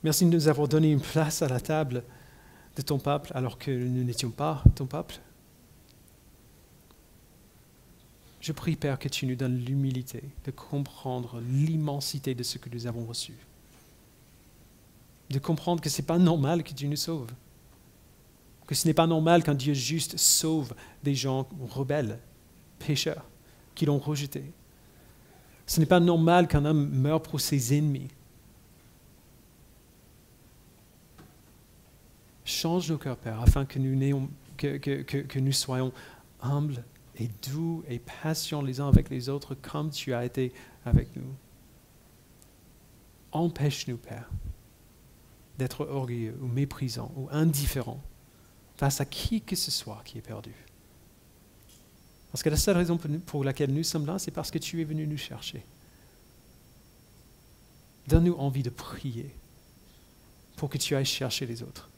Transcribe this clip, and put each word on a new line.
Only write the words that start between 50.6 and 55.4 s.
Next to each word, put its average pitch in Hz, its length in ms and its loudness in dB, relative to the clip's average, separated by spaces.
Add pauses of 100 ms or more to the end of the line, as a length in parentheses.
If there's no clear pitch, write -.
Parce - 120 -8
que 160 60 4
la 151 80 2
seule 190 200 4
raison 170 180 4
pour 160 140 -4
nous, 147 80 0
pour 156 260 -4
laquelle 135 300 0
nous 156 100 2
sommes 156 220 -2
là, 180 140 -4
c'est - 100 -6
parce 160 220 -8
que 165 80 -4
tu 165 200 -6
es 165 40 -2
venu 156 240 -4
nous 151 100 -4
chercher. - 480 -10 (2500)